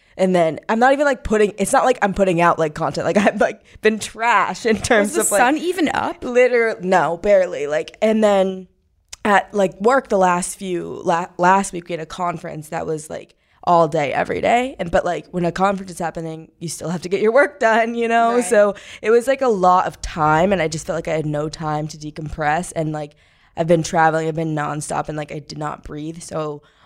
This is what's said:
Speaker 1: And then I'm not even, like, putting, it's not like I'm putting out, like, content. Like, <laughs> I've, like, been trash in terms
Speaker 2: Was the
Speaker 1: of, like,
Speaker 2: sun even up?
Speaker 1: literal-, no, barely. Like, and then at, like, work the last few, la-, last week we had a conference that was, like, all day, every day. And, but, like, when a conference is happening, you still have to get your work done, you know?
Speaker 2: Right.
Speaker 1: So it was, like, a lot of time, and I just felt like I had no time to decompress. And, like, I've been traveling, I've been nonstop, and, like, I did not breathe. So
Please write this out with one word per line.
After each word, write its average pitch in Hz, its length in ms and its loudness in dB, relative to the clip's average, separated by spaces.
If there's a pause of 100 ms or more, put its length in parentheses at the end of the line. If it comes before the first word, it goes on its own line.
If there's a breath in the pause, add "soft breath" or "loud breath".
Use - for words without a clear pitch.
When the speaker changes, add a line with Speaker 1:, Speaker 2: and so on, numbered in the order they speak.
(180 soft breath)
Speaker 1:
And 185 160 2
then 165 260 2 (100)
I'm 226 80 2
not 262 160 6
even, 285 100 0
like, 277 200 0
putting, 214 340 2
it's 196 160 -2
not 240 100 4
like 254 160 2
I'm 202 140 0
putting 185 260 2
out, 170 180 4
like, 160 160 0
content. 156 300 -4
Like, 170 120 0
<laughs> - 20 6
I've, 202 220 2
like, - 220 0 (200 soft breath)
been 214 160 0
trash 214 640 -2
in 226 140 2
terms 208 300 2
Speaker 2:
Was 302 60 -8
the 349 60 0
Speaker 1:
of, - 120 0
like, 202 80 2
Speaker 2:
sun 254 180 4
even 349 360 -2
up? - 300 -4
Speaker 1:
literal-, 240 580 2
no, 170 360 2
barely. 180 480 2
Like, 156 340 -6
and 220 240 2
then 190 420 2 (600)
at, 196 260 2
like, 190 280 0
work 254 280 2
the 214 100 0
last 180 400 0
few, 170 460 -8
la-, 175 220 0 (100)
last 190 360 2
week 170 160 -10
we 175 40 -8
had 160 80 -6
a 160 60 -10
conference 165 640 -8
that 165 160 -6
was, 156 240 -8
like, - 240 -14 (300)
all 170 240 4
day, 147 240 -2
every - 280 -2
day. 247 380 0
And, 175 120 -8
but, 185 140 2
like, 170 280 -6
when 175 120 -4
a 170 80 -2
conference 190 380 -2
is 160 80 -14
happening, 160 520 -10 (100)
you 170 80 -10
still - 200 -10
have 170 140 -6
to 175 80 -10
get 196 100 -2
your 214 120 2
work 285 280 2
done, 226 340 2
you 233 140 -2
know? 233 280 2
Speaker 2:
Right. 240 80 2
Speaker 1:
So 208 300 4 (280 loud breath)
it 214 80 0
was, 233 160 4
like, 269 160 0
a 262 60 2
lot 180 380 4
of - 140 -8
time, 156 500 2
and 180 120 0
I 165 60 -2
just 156 180 -8
felt 170 100 -4
like 165 120 -6
I 160 60 -2
had 156 120 -4
no 151 240 -4
time 151 380 -6
to 156 100 -16
decompress. 151 760 -6
And, 156 180 -2
like, 151 240 -10 (380 soft breath)
I've 165 120 -2
been 165 160 4
traveling, 160 460 2
I've 156 60 -4
been 160 200 -4
nonstop, 151 540 -6
and, 151 100 -8
like, 151 140 -10
I 151 80 -10
did 147 180 -16
not 151 240 -10
breathe. 156 400 -12
So 151 400 -8 (240 soft breath)